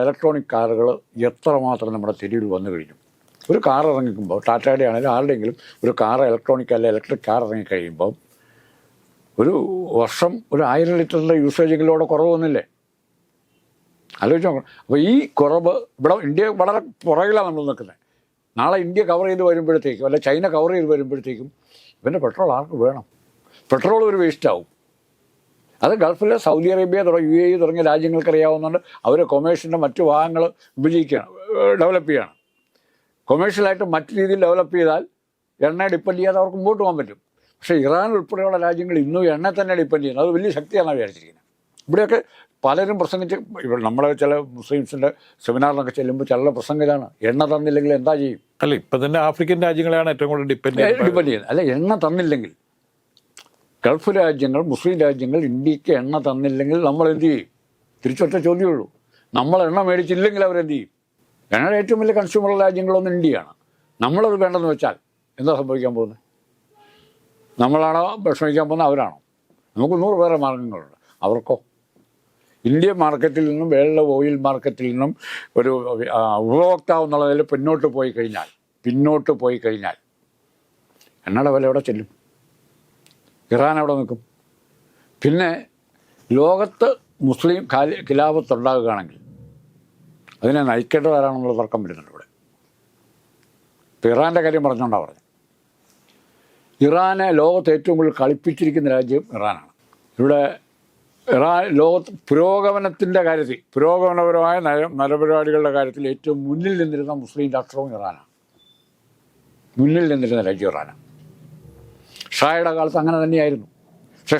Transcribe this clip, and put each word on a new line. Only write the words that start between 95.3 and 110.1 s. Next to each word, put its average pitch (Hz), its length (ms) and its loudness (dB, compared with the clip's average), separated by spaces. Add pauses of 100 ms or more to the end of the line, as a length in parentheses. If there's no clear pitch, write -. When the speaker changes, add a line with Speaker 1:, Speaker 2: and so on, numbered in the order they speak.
Speaker 1:
ഇറാനെ 185 400 2 (140)
ലോകത്ത് 165 360 2
ഏറ്റവും 160 220 0
കൂടുതൽ 156 220 0
കളിപ്പിച്ചിരിക്കുന്ന 147 760 0
രാജ്യം 131 260 0 (140)
ഇറാനാണ്. 101 340 -6 (480)
ഇവിടെ 143 220 4 (960)
ഇറാൻ 170 280 2 (160)
ലോകത്ത് 175 300 2 (180)
പുരോഗമനത്തിൻ്റെ 190 1000 2
കാര്യത്തിൽ, 147 300 -2 (160)
പുരോഗമനപരമായ 170 800 2 (100)
നയ-, 151 340 0
നരപരിപാടികളുടെ 151 800 2
കാര്യത്തിൽ 139 340 -4
ഏറ്റവും 143 260 -4 (100)
മുന്നിൽ 170 340 -2
നിന്നിരുന്ന 147 400 -4
മുസ്ലിം 139 340 -6
രാഷ്ട്രവും 135 400 -6
ഇറാനാണ്. 90 320 -12 (1500)
മുന്നിൽ 160 320 4